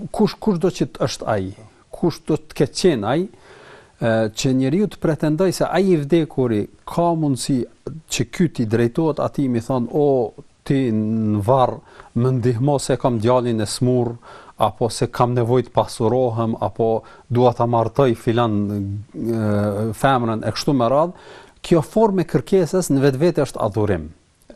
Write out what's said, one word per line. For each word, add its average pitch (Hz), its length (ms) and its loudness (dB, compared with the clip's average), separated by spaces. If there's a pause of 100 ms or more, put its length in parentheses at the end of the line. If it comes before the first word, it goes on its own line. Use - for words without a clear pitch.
kush, - 320 0
kush 196 200 0
do 175 120 0
që - 160 -4
të - 160 -4
është - 240 -6
ai, 98 220 -2 (500)
kush 170 260 -2
do 156 120 0
të - 180 -14
ketë - 240 -2
qenë 120 280 0
ai, 165 160 0
e, - 880 -6 (240)
që 131 200 0
njeriu 143 320 0
të - 140 -16
pretendoj 160 500 0
se - 140 -2
ai 175 160 0 (100)
i 160 80 4
vdekuri 135 640 0 (260)
ka 170 280 0
mundësi 139 420 0 (520)
që - 220 -2
ky 180 220 2
t'i 117 140 -2
drejtohet 120 540 0
atij, 131 260 -2
mi 120 120 -2
thon: 123 300 -2
"O, 139 400 2 (320)
ti 135 300 0
në 107 520 0
varr, 120 340 2 (360)
më 123 220 2
ndihmo 127 420 0
se 131 180 0
kam 120 220 0
djalin 120 420 2
e 107 40 -2
smur", 120 500 0 (460)
apo 113 280 0
se - 180 -2
kam 123 260 0
nevojë 123 340 0
të - 60 -20
pasurohem, 113 880 0
apo 113 420 -2 (260)
dua 120 240 4
ta 120 120 -2
martoj 117 500 2
filan, 117 380 0 (600)
e, 113 240 -4 (640)
femrën 120 440 0
e 110 80 -2
kështu - 240 -2
me 117 120 2
radhë, 156 240 0 (480)
kjo 165 200 2
formë 202 400 2
e - 80 -4
kërkesës 175 640 0
në 135 80 2
vetvete 143 400 2
është - 240 -4
adhurim, 98 460 -2 (440)